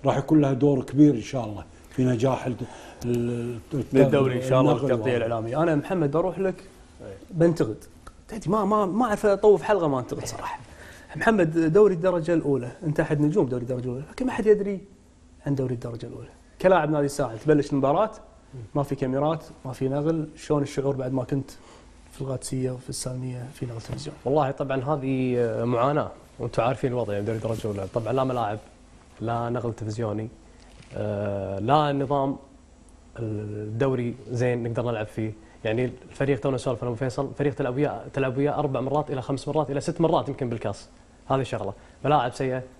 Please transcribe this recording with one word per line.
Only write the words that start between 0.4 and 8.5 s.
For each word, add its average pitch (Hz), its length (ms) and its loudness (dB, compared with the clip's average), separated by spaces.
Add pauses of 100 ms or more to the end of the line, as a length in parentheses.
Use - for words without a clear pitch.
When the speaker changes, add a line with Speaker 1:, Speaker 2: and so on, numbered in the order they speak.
Speaker 1:
لها 139 120 4
دور 131 300 4
كبير 143 320 6
إن 110 60 -2
شاء 117 240 -6
الله 104 200 -10 (260)
في 127 140 0
نجاح 127 420 2
ال-، 123 80 -2 (500)
ال-، 120 540 -2 (340)
Speaker 2:
للدوري 135 440 6
إن 127 120 -2
شاء 131 120 6
الله - 120 6
Speaker 1:
النقل - 120 2
Speaker 2:
والتغطية 123 280 0
Speaker 1:
وهذا. 120 40 2 (100)
Speaker 2:
الإعلامية. 117 360 -2
أنا 165 120 2
محمد 147 360 0
بروح 170 280 0
لك، 190 160 0 (760)
بنتقد. 160 460 2 (520)
تدري 220 220 -6